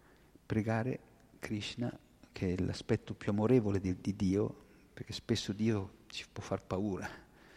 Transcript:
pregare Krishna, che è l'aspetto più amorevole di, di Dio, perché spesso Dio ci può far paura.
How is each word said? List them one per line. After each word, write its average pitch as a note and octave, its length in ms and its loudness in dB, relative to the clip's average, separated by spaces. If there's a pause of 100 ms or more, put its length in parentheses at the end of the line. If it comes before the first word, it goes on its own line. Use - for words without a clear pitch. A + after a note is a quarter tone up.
(460)
pregare A2 540 0 (400)
Krishna, A2 560 -6 (360)
che F2+ 220 0
è F2+ 80 0
l'aspetto - 520 0
più - 180 -4
amorevole G#2+ 480 4
di, F#2 200 0
di G2+ 160 -2
Dio, G2+ 500 0 (280)
perché - 180 -12
spesso - 400 -2
Dio G#2 460 0 (100)
ci - 240 -12
può - 100 -10
far - 220 -4
paura. G2+ 440 -2 (500)